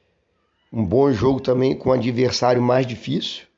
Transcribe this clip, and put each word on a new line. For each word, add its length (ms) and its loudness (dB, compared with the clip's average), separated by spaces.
um 140 -2
bom 260 2
jogo 300 0
também 340 0
com 140 -6
um 40 4
adversário 680 0
mais 260 2
difícil, 600 -8